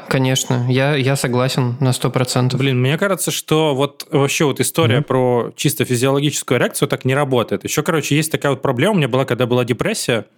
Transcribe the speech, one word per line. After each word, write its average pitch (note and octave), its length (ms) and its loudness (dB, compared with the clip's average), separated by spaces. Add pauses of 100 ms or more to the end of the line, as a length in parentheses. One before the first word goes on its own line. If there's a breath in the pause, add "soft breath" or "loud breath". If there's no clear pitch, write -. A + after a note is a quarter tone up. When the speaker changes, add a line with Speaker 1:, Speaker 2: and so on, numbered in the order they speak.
Speaker 1:
конечно. C3 640 0
Я, C3+ 260 2
я C3+ 200 0
согласен B2 640 0
на B2+ 120 2
сто C3 180 -2
процентов. B2+ 480 0
Speaker 2:
Блин, C3 220 0
мне C3 180 2
кажется, F#3+ 320 -2
что D#3 460 0
вот C#3 340 -2
вообще C#3+ 360 2
вот C3 140 -2
история A#2+ 360 2
Speaker 3:
Мгм. D3+ 80 0
Speaker 2:
про B2 500 0
чисто D3+ 300 -2
физиологическую C3+ 720 0
эрекцию D#3 300 0
так - 160 -4
не C3 100 0
работает. C3 500 0
Ещё, D3 180 -2
короче, D3+ 340 0
есть D#3 160 0
такая C#3+ 200 0
вот B2+ 100 -4
проблема C#3+ 320 0
у - 20 2
меня C#3 120 2
была, C3 180 0
когда A#2+ 200 0
была B2 200 0
депрессия. B2 580 -2 (140)